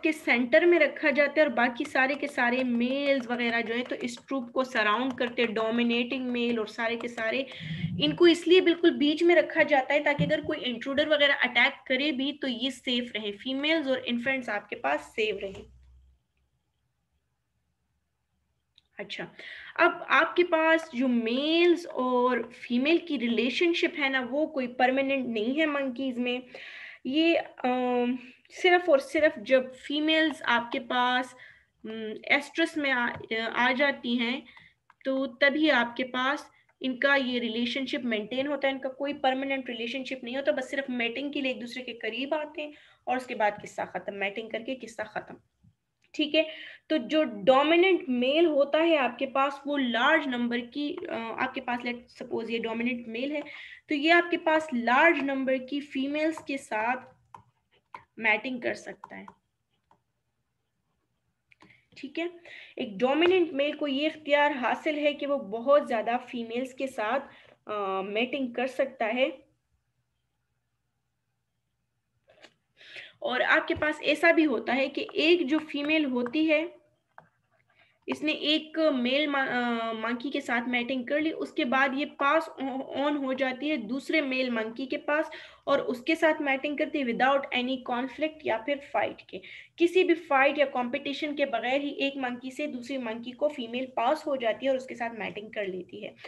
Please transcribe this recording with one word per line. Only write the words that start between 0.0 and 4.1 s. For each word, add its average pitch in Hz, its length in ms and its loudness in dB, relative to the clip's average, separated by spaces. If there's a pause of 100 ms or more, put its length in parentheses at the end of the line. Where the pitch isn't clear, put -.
के 320 100 2
सेंटर 285 540 4
में 349 120 8
रखा 302 320 2
जाता 285 300 4
है 302 60 8
और 294 80 0
बाकी 240 300 0
सारे 262 300 2
के 285 120 -4
सारे 247 380 0
मेल्स 254 640 0
वगैरह 233 340 0
जो 226 140 -2
है 247 80 -2
तो - 140 -4
इस 240 200 -6 (120)